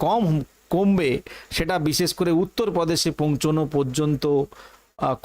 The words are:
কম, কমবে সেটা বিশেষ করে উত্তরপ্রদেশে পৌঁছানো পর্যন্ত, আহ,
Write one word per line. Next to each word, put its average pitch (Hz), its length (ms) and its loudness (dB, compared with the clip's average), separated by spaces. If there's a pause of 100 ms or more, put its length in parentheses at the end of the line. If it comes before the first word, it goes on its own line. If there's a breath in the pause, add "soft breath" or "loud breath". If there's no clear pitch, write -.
কম, 208 200 2 (500)
কমবে 185 360 2 (460 loud breath)
সেটা 170 200 -2 (140)
বিশেষ 160 300 0
করে 170 120 0 (120)
উত্তরপ্রদেশে 170 640 -2 (120)
পৌঁছানো 151 420 0 (120)
পর্যন্ত, 143 500 0 (720 loud breath)
আহ, 135 280 -2